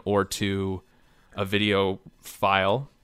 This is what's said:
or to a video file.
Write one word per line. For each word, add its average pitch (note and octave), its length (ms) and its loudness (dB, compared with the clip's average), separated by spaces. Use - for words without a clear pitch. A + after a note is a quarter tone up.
or G2+ 180 2
to G2 580 -4
a G2 80 -2
video G2 560 0
file. G2 680 0